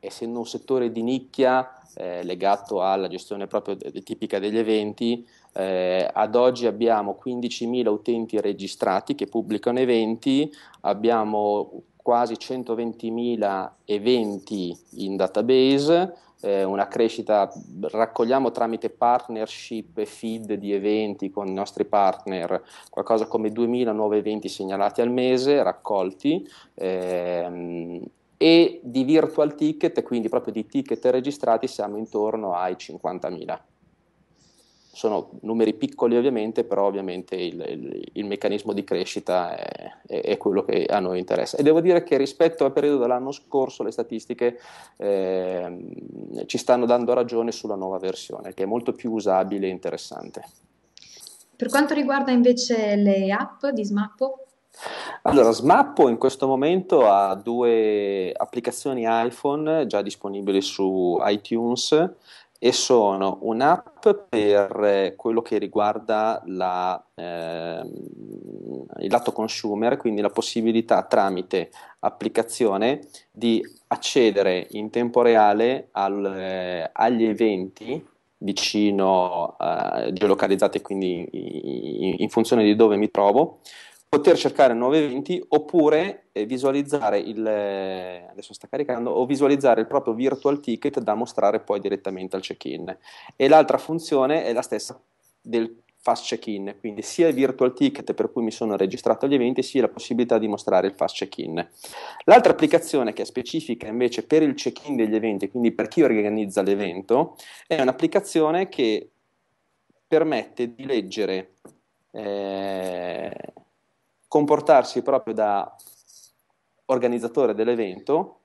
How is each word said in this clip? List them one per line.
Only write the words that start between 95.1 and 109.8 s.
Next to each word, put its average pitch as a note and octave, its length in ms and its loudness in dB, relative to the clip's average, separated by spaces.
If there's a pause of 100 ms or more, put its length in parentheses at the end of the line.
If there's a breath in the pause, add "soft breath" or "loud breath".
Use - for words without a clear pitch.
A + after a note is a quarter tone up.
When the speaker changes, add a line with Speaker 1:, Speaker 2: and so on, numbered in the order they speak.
Speaker 1:
del A#2 420 -2 (140)
fast - 300 -2
check-in, G2+ 520 -6
quindi G#2+ 240 -10
sia - 240 0
il D3+ 80 2
virtual C3+ 380 2
ticket - 400 0
per A2 180 -2
cui A#2+ 140 -2
mi A2 80 -2
sono G#2+ 240 -2
registrato A2 500 0
agli C#3 80 2
eventi, B2+ 300 0
sia C3 160 -2
la A2+ 80 4
possibilità A#2+ 500 0
di A2 80 0
mostrare G2 400 0
il G2 80 -2
fast - 220 -4
check-in. - 520 -8 (580 loud breath)
L'altra A3 260 10
applicazione D3 600 2
che G#2+ 100 -8
è - 20 -4
specifica B2 640 -8
invece A#2+ 360 -2
per D#3 180 4
il C#3+ 120 2
check-in C#3 400 -8
degli A2 220 0
eventi, G2+ 340 -2
quindi A#2+ 220 0
per - 160 -4
chi - 140 2
organizza G#2 600 2
l'evento, G2 720 0 (320 loud breath)
è D#3+ 140 -2
un'applicazione E3 880 0
che A2+ 420 -2 (960)